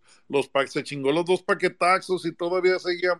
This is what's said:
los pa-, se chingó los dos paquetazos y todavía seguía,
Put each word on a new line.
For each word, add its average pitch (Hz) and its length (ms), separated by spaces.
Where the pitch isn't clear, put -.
los 135 180
pa-, 135 200
se 143 160
chingó 139 280
los 170 140
dos 185 180
paquetazos 180 840
y 165 80
todavía 180 460
seguía, 180 400